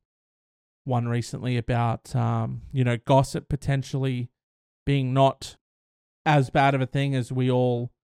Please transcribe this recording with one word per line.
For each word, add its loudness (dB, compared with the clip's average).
one -2
recently -4
about, -2
um, -2
you 0
know, 2
gossip 0
potentially -4
being 0
not 2
as 4
bad 4
of -2
a 0
thing -2
as -2
we 0
all 0